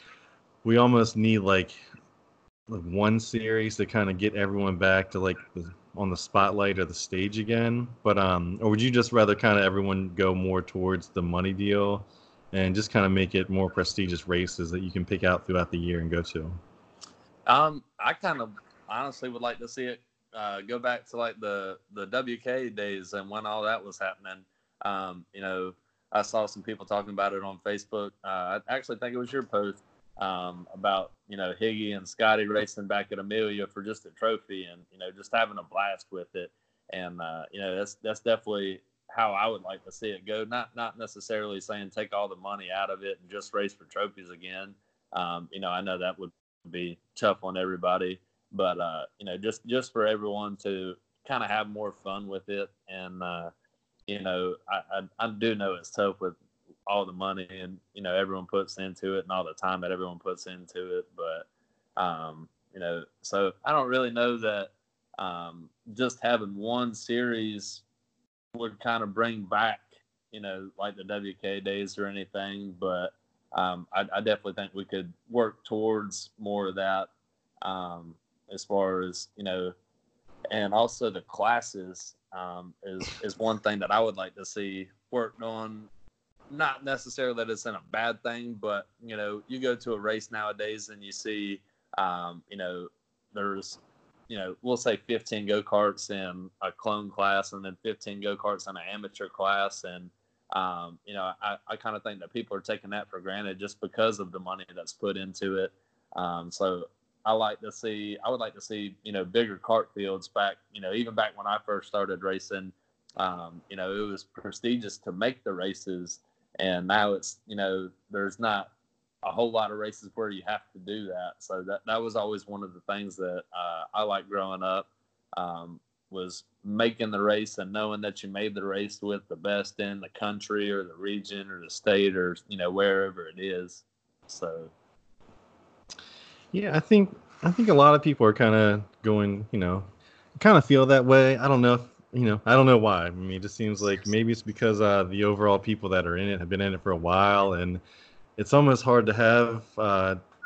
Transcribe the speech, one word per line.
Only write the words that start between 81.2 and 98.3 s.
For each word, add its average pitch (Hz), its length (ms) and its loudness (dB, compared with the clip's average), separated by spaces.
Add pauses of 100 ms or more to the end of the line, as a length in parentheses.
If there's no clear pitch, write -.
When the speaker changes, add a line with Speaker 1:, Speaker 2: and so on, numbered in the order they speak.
Speaker 2:
classes, 101 920 -4 (180)
um, 90 400 -12 (100)
is, 92 380 -10
is 104 160 -8
one 110 220 0
thing 104 200 -2
that 98 120 -4
I 107 80 4
would 107 180 2
like 95 180 -10
to 95 100 -16
see 95 440 -8 (220)
worked 117 300 -4
on. 110 480 -10 (600)
Not 143 340 -4
necessarily 127 540 -4
that 113 120 -2
it's 107 160 -6
in 110 100 -6
a 82 60 -12 (100)
bad 113 320 -2
thing, 120 320 -8
but, 101 340 -4 (120)
you 117 160 -12
know, 104 300 -6
you 131 120 -8
go 127 160 0
to 117 180 -6
a 104 60 -4
race 107 320 -2
nowadays 107 580 -6
and 104 140 -20
you 98 80 -16
see, 104 500 -6 (360)
um, 87 520 -4
you 101 80 -14
know, 90 320 -8 (440)
there's, 98 460 -6 (480)
you 113 100 -10
know, 92 240 -8
we'll 123 160 0
say 113 200 0
fifteen 110 480 -4
go-karts 104 640 2
in 92 400 -8 (120)
a 92 100 -4
clone 104 380 -6
class 98 440 0
and 98 100 -12
then 95 200 -12
fifteen 101 380 -8
go-karts 101 480 -4